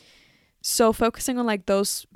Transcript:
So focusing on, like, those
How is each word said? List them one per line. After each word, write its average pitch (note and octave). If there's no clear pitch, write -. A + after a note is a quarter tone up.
So A3+
focusing A#3+
on, A#3+
like, G#3
those G3